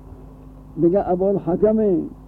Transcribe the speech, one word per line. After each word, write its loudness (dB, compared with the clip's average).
دیگه 4
ابو 0
الحکم 2
ہیں۔ 2